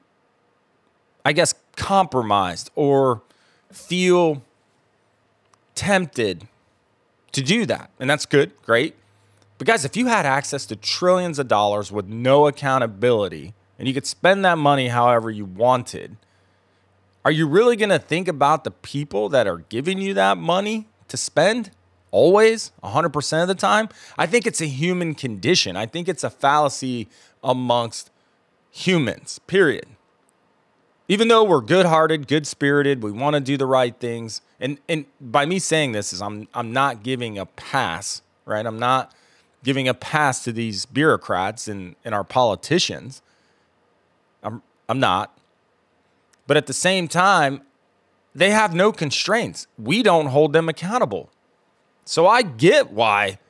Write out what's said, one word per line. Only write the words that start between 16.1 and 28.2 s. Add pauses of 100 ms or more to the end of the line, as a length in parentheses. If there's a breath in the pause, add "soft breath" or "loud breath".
are
you
really
gonna
think
about
the
people
that
are (100)
giving
you
that
money (200)
to
spend (420)
always, (100)
a
hundred
percent
of
the
time? (300 loud breath)
I
think
it's
a
human
condition.
I
think
it's
a
fallacy (360 soft breath)
amongst (600)